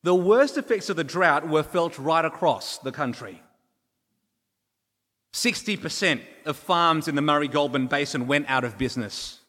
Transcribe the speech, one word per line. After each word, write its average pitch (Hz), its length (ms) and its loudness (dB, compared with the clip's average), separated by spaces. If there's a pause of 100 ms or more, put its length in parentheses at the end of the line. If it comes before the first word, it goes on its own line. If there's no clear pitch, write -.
the 180 120 4
worst 220 440 4
effects 226 320 -2
of 180 60 -2
the 165 60 -2
drought 156 460 2
were 156 140 2
felt 165 360 -2
right 160 240 2
across 156 540 -2
the 131 160 -8
country. 117 500 -8 (1900)
Sixty - 460 -2
percent 160 420 -2 (240)
of 147 140 -6
farms 170 500 2
in 151 60 -4
the 143 80 2
Murray-Goulburn 147 640 2
Basin 139 400 -2
went 143 240 0
out 131 140 2
of 113 120 -6
business. 117 600 -6 (100)